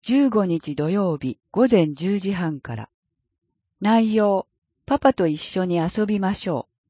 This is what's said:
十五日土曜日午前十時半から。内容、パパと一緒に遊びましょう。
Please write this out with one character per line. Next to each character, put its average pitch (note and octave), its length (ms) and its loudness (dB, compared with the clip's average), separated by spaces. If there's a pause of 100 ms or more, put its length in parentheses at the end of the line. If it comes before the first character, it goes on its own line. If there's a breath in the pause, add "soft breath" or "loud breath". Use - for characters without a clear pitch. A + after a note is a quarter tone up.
十 C4+ 280 2
五 G#3+ 160 0
日 D#3+ 300 -4
土 D3 140 -2
曜 F#3 280 0
日 C3 200 -6 (140)
午 B3 180 2
前 E3+ 240 4
十 F3+ 260 -2
時 F#3+ 140 -4
半 D#3+ 280 -4
か A#2+ 160 -10
ら。 - 120 -12 (920)
内 A3 340 2
容、 G3+ 320 2 (380)
パ C#4+ 140 0
パ C4+ 140 4
と F3 140 0
一 D#3 100 0
緒 - 280 -4
に F3 120 -2
遊 F3+ 280 -2
び G#3 140 -2
ま F#3+ 140 -2
し - 160 -8
ょ C#3+ 200 -4
う。 - 80 -20 (120)